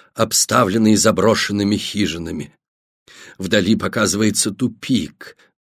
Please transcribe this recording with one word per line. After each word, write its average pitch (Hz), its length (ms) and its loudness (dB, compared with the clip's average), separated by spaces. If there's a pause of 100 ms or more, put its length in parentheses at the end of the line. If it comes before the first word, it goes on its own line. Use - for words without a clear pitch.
(160)
обставленный 110 800 2
заброшенными 104 800 2
хижинами. 85 800 -6 (840)
Вдали 98 380 2
показывается 104 760 0
тупик, 110 840 -6 (240)